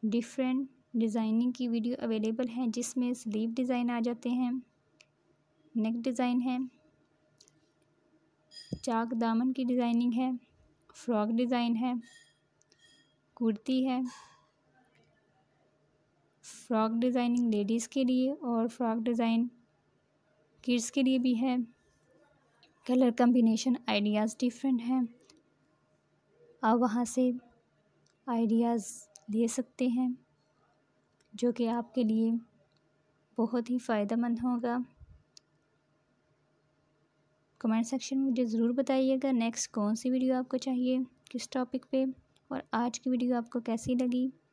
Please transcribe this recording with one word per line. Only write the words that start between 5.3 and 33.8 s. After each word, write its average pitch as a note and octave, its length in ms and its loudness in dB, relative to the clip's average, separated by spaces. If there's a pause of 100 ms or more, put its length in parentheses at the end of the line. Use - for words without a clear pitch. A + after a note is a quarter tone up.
नेक A3+ 260 0
डिज़ाइन B3 400 0
है, B3+ 180 -2 (2250)
चाक A#3 320 -2
दामन A3+ 360 0
की C4 140 -4
डिज़ाइनिंग A#3+ 480 0
है, B3+ 220 -2 (600)
फ्रॉक G#3+ 360 0
डिज़ाइन A#3+ 440 0
है, B3 240 -2 (1400)
कुर्ती B3 460 -2
है, C4 200 -2 (2500)
फ्रॉक A3 480 -2
डिज़ाइनिंग A#3+ 580 2
लेडीज़ G#3+ 380 0
के C4+ 140 0
लिए B3+ 300 2
और A#3+ 340 -2
फ्रॉक A#3 360 -2
डिज़ाइन A3+ 460 2 (1120)
किड्स A#3+ 260 0
के C#4 140 0
लिए C4 160 4
भी B3+ 160 2
है। B3 220 0 (1300)
कलर B3+ 280 4
कॉम्बिनेशन A#3+ 640 4 (120)
आइडियाज़ G#3 500 2
डिफरेंट B3 420 0
हैं, B3 260 0 (1600)
आप A#3 160 4
वहाँ A#3+ 260 0
से B3+ 260 2 (960)
आइडियाज़ A#3 600 2 (420)
ले A3+ 200 0
सकते - 400 -4
हैं B3+ 260 0 (1160)
जो A#3+ 180 0
कि A#3 160 -2
आपके A#3+ 360 -2
लिए A3 280 2 (1080)
बहुत A#3 320 -2
ही B3 100 0